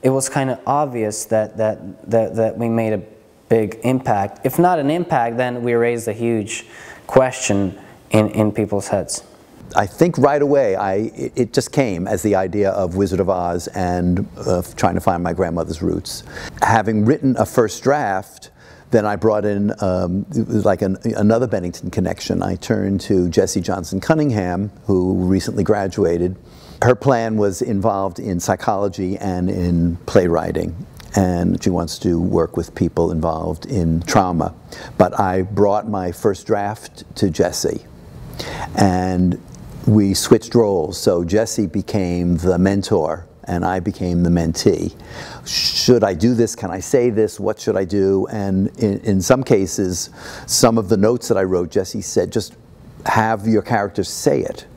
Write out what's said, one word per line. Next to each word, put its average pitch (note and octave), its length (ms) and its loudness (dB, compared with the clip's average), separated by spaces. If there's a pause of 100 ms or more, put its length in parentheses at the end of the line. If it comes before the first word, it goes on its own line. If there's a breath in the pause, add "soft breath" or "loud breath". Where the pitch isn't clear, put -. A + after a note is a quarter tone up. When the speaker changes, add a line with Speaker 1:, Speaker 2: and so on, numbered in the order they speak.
Speaker 1:
it C3 80 2
was C3+ 180 0
kinda C3 380 -2
obvious B2 600 -2
that, G#2+ 300 -2
that, G#2+ 540 -6
that, A2 240 0
that A2 240 -2
we A#2 100 -2
made A2+ 240 0
a G#2 100 -4 (460)
big A2 360 2
impact. A#2+ 600 -2
If C3 140 -2
not F3 200 4
an C#3 120 0
impact, D3+ 460 0
then B2 260 -4
we A#2+ 120 0
raised A#2 340 0
a A2 40 -4
huge A2+ 540 -4 (400 loud breath)
question G2+ 720 2 (320 loud breath)
in, G#2+ 200 4
in G#2+ 220 2
people's G2+ 360 -2
heads. - 340 -4 (540)
Speaker 2:
I G2+ 100 2
think E3 320 2
right C#3+ 220 4
away, C#3 360 2
I, F#2+ 180 -2
it, A2+ 420 -4
it B2 160 -2
just - 200 -2
came G2 340 0
as G2+ 160 -2
the G2+ 120 2
idea F#2+ 360 0
of F#2 260 -2
Wizard F#2+ 240 0
of F2+ 80 2
Oz F2+ 400 0
and, F2+ 580 0 (120)
uh, F2+ 240 0 (140)
trying F2+ 180 2
to F2 60 0
find F2 220 0
my F2 100 -2
grandmother's E2+ 500 -2
roots. E2+ 420 -4 (380 loud breath)
Having G#2+ 420 2
written C3 340 2
a A2+ 60 4
first - 380 0
draft, A#2+ 680 -2 (400 loud breath)
then A2 140 4
I G#2 120 0
brought G#2 280 2
in, G#2 360 0
um, F#2 500 0
like, G#2 500 0
an, F#2+ 160 0 (200)
another A2 300 4
Bennington F2+ 440 -6
connection. F2+ 520 -4
I F#2+ 140 -2
turned G2 460 -2
to F#2 260 2
Jesse F#2+ 320 2
Johnson F#2 400 -4
Cunningham, G#2 680 0 (160)
who F#2 380 2
recently F#2 400 0
graduated. F#2 720 0 (460 loud breath)
Her B2 120 6
plan A2+ 420 0
was G2+ 240 0
involved G2 580 -2
in F2+ 220 -4
psychology G2 800 -2
and F#2 320 -2
in F2 460 0 (100)
playwriting, E2+ 800 0 (280)
and F2+ 480 2
she - 60 0
wants E2+ 320 -2
to F2 180 0
work E2+ 380 0
with - 180 -6
people E2+ 360 0
involved E2 560 -4
in E2 360 0
trauma. F2 520 0 (420 loud breath)
But F2+ 240 2
I F#2+ 220 2
brought G2+ 460 0
my F#2 240 -4
first - 340 -2
draft G#2 580 -6 (120)
to G2+ 120 2
Jesse, - 560 -2 (920 loud breath)
and F#2 600 2 (500)
we G#2 260 6
switched - 400 2
roles. G2 440 2
So F2+ 260 2
Jesse G#2 420 0
became F2 680 -2
the F2 220 2
mentor, F2+ 680 0 (180)
and F2 200 -4
I F2+ 160 -2
became F2+ 420 -2
the E2+ 80 2
mentee. E2 640 0 (520 loud breath)
Should - 580 2
I G2 100 2
do A2 200 2
this? A2+ 200 2
Can F#2+ 160 -8
I F#2+ 100 -8
say B2+ 300 2
this? G#2+ 300 0
What G2 180 -4
should G#2+ 180 -2
I F#2+ 80 0
do? G2 460 0
And G2 380 0 (100)
in, G2+ 220 0
in G2 220 0
some C3 200 4
cases, F#2+ 680 0 (360 loud breath)
some A2+ 300 4
of G2+ 140 0
the A2 60 4
notes A2 320 2
that G2+ 100 2
I F#2+ 60 2
wrote, F2+ 260 0
Jesse G2 320 -4
said, F2+ 280 -2
"Just - 240 -4 (520)
have A2 400 0
your A2 160 2
characters G2+ 460 -2
say - 320 0
it." - 260 -8 (100)